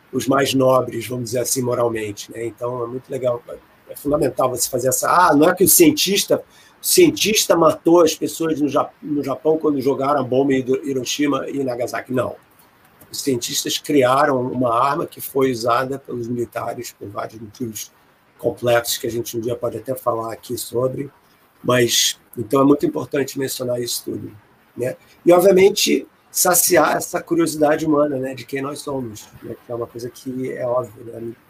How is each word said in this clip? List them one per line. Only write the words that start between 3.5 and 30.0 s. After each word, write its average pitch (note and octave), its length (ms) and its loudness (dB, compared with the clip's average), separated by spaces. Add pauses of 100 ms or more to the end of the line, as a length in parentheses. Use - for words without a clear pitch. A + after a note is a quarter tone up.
é - 80 -16
fundamental C#3+ 520 0
você B2 220 -4
fazer B2+ 180 0
essa... B2+ 220 0
Ah, E3 240 6
não D3+ 140 6
é F3+ 60 2
que F#3 100 2
o E3 40 4
cientista, E3 760 4 (360)
o - 60 -12
cientista F3+ 720 4
matou E3 460 4
as D#3 120 4
pessoas D#3 460 -4
no D3 80 2
Ja-, C3+ 220 -2 (120)
no D3 220 -4
Japão D#3 340 0
quando D3+ 220 0
jogaram C3+ 400 0
a - 20 0
bomba C3 300 2
em C3 60 2
Hiro-, C3 300 -2
Hiroshima C#3 640 -2
e C#3 140 -4
Nagasaki. A#2+ 480 -6
Não. A#2+ 240 -2 (720)
Os - 100 -10
cientistas C#3 580 -4
criaram C3+ 640 2
uma B2 320 -2
arma C3+ 340 0
que - 140 -16
foi C3+ 300 0
usada B2 480 -2
pelos A#2+ 300 -10
militares A#2 640 -8
por - 160 -16
vários A2+ 320 -12
motivos A2 500 -10 (480)
complexos A#2+ 580 0
que B2 120 -6
a - 20 -6
gente A#2 260 -6
um A#2 40 -6
dia A#2+ 160 -4
pode A2+ 220 -6
até C3 160 -8
falar A2+ 380 -4
aqui A#2 240 -10
sobre, C3 540 -4 (540)
mas, A#2+ 560 2 (180)
então, C3+ 220 0
é C3+ 40 6
muito C#3+ 220 4
importante C#3 520 -4
mencionar B2 420 -4
isso A#2 240 -6
tudo, G#2+ 260 -10 (460)
né? B2 180 -4 (300)
E, E3+ 80 8
obviamente, F#3 720 4 (240)
saciar F3 680 2
essa - 260 -6
curiosidade D#3 640 0
humana, D3 320 2
né, C3 160 -6
de A#2+ 100 -14
quem C#3 160 -6
nós C#3 200 -8
somos, B2+ 460 -8 (160)
né, A#2+ 220 -12
que A#2+ 80 -12
é - 20 -6
uma A#2 120 -6
coisa A#2+ 240 -12